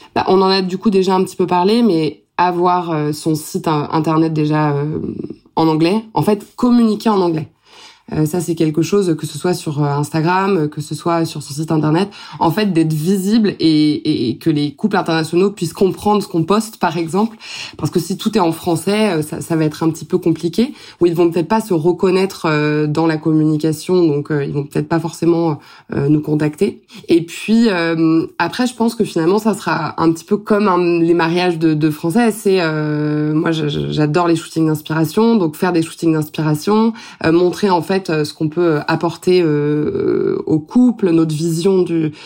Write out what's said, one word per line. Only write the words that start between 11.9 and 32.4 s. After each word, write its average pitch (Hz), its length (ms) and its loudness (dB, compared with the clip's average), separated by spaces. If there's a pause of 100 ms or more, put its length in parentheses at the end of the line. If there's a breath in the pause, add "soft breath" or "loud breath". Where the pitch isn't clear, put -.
en 165 120 0
fait, 202 220 0
d'être 160 180 2
visible 190 680 2
et, 151 340 4
et, 151 360 -2
et 135 80 -4
que - 120 -2
les 147 260 0
couples 202 220 0
internationaux 170 540 0
puissent 175 200 -6
comprendre 208 500 0
ce - 60 -8
qu'on 165 160 -2
poste, 202 340 -2
par 170 200 -2
exemple. 185 400 -2 (400 loud breath)
Parce 151 140 -4
que 170 100 0
si 185 160 -6
tout 220 200 -2
est 196 40 4
en 165 100 2
français, 190 600 0
euh, 151 80 0
ça, 156 180 -8
ça - 160 -4
va 156 80 2
être 151 200 -2
un 165 60 2
petit 160 140 -8
peu - 140 -4
compliqué, 175 560 0 (260 loud breath)
ou 349 60 4
ils 170 100 2
vont 175 160 2
peut-être 165 160 -2
pas 220 140 0
se 214 120 -2
reconnaître, 180 720 0
euh, 151 420 0
dans 160 200 0
la 160 80 2
communication, 156 880 0
donc, 143 260 -2
euh, 143 120 0
ils 151 80 -6
vont 143 140 -4
peut-être 151 240 -6
pas 165 100 0
forcément, 165 600 0 (340 loud breath)
euh, 139 160 -2
nous 151 120 4
contacter. 151 600 -2 (260 loud breath)
Et 165 180 2
puis, 226 440 2
euh, 165 580 2 (100)
après, 170 300 -2
je - 80 -6
pense 226 200 0
que 202 100 0
finalement, 175 340 0
ça 214 140 0
sera 156 500 -6
un 165 80 4
petit 165 140 -6
peu 208 100 0
comme 208 320 0
un, 175 320 2
les 170 140 4
mariages 170 440 0
de, 160 160 2
de 151 160 2
Français. 190 420 0
C'est, 196 280 0